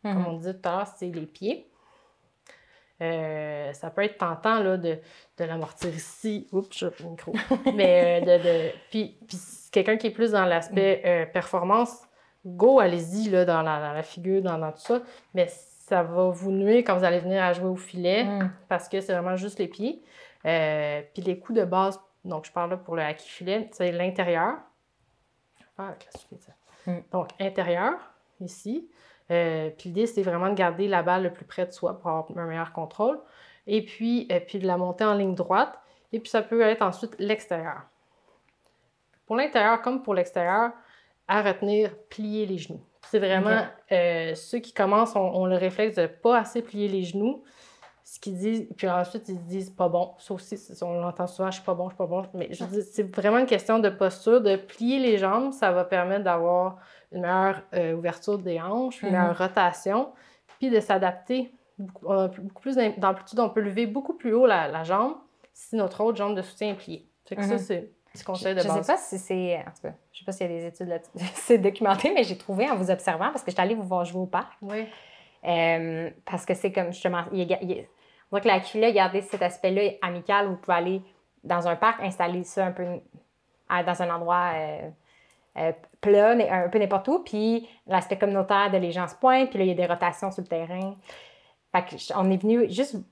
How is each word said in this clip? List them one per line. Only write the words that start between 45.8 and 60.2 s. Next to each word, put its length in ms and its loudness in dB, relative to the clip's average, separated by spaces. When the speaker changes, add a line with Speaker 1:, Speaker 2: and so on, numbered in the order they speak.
Speaker 2:
de 100 2
pas 320 2
assez 220 -4
plier 260 -4
les 160 -2
genoux. 400 -2
Ce 160 -18
qu'ils 160 -8
disent, 300 -4
puis 120 -4
ensuite, 380 -2
ils 200 -10
disent « 300 -8
pas 120 2
bon ». 300 0
Ça 140 -10
aussi, 240 -10
c'est, 240 -14
on 200 -6
l'entend 260 -4
souvent, « 240 -4
je 40 -8
suis 100 -12
pas 80 0
bon, 160 -4
je 60 -20
suis 20 -20
pas 80 -2
bon ». 180 -4
Mais 200 -6
je 100 -8
dis, 180 -4
c'est 220 -4
vraiment 360 2
une 60 4
question 340 2
de 100 4
posture, 500 4
de 160 4
plier 440 -2
les 180 4
jambes. 340 0
Ça 220 2
va 100 2
permettre 400 0
d'avoir 540 2
une 120 -6
meilleure, 380 2
euh, 220 0
ouverture 420 -4
des 240 -4
hanches, 400 -4
une 80 -4
Speaker 1:
Mhm. 80 2
Speaker 2:
meilleure 200 2
rotation, 760 0